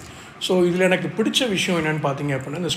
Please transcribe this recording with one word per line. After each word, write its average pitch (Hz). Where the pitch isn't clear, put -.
So 185
இதுல 180
எனக்கு 185
பிடிச்ச 233
விஷயம் 170
என்னன்னு 156
பார்த்தீங்க 143
அப்படின்னா, 139
இந்த 175